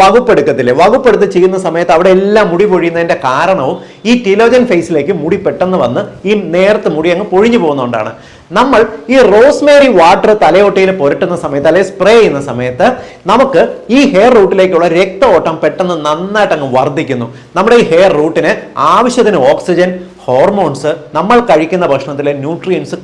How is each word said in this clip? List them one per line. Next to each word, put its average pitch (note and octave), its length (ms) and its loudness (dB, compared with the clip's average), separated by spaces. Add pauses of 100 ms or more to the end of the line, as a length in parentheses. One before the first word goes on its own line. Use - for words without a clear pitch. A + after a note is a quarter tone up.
വകുപ്പെടുക്കത്തില്ലേ, D3 840 2
വകുപ്പെടുത്ത് G#3 520 2
ചെയ്യുന്ന F#3 320 2
സമയത്ത് E3+ 300 -2
അവിടെ F#3 220 2
എല്ലാം G3+ 340 2
മുടി F#3 200 0
പൊഴിയുന്നതിൻ്റെ E3+ 440 -2 (100)
കാരണവും D#3 500 -2 (340)
ഈ A#3+ 40 4 (120)
ടെലോജൻ A#3 440 2
ഫേസിലേക്ക് E3+ 540 -2
മുടി F#3+ 200 -2
പെട്ടെന്ന് F3 400 -2
വന്ന് B2+ 180 -2 (280)
ഈ G#3+ 40 2 (200)
നേർത്ത് G3 420 0
മുടി D#3+ 200 -2
അങ്ങ് G3 180 -6
പൊഴിഞ്ഞു A3+ 300 2
പോകുന്നതുകൊണ്ടാണ്. A#2+ 480 -4 (440)
നമ്മൾ A#3+ 240 2 (320)
ഈ C4 40 2 (140)
റോസ്മേരി C#4 580 4 (120)
വാട്ടർ G3 300 4 (120)
തലയോട്ടിയിൽ F#3+ 560 2
പുരട്ടുന്ന C#3+ 460 -2
സമയത്ത് C#3+ 260 -2
അല്ലെങ്കിൽ F#3+ 220 0
സ്പ്രേ F#3+ 240 0
ചെയ്യുന്ന D#3+ 240 2 (100)
സമയത്ത് B2+ 380 -2 (420)
നമുക്ക് A3 320 2 (340)
ഈ C#4+ 40 4 (120)
ഹെയർ G#3+ 260 4
റൂട്ടിലേക്കുള്ള F#3 500 2 (100)
രക്ത F#3+ 240 -2 (140)
ഓട്ടം E3 260 -2
പെട്ടെന്ന് E3+ 340 -2 (120)
നന്നായിട്ട് F#3+ 480 -2
അങ്ങ് C#3 200 -6
വർദ്ധിക്കുന്നു. C3+ 500 -2 (300)
നമ്മുടെ A3+ 240 2
ഈ - 120 0
ഹെയർ F3+ 280 4
റൂട്ടിന് D#3+ 320 -2 (440)
ആവശ്യത്തിന് A3 440 0 (120)
ഓക്സിജൻ, F3+ 380 0 (360)
ഹോർമോൺസ്, D3+ 640 0 (240)
നമ്മൾ G3+ 220 2 (100)
കഴിക്കുന്ന E3+ 420 0
ഭക്ഷണത്തിലെ C#3+ 420 -4 (120)
ന്യൂട്രിയൻസ് E3+ 600 -6